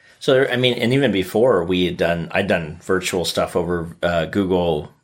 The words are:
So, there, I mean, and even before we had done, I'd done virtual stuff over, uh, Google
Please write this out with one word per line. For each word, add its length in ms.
So, 160
there, 160
I 40
mean, 200
and 180
even 180
before 520
we 220
had 120
done, 320
I'd 160
done 380
virtual 420
stuff 300
over, 320
uh, 220
Google 680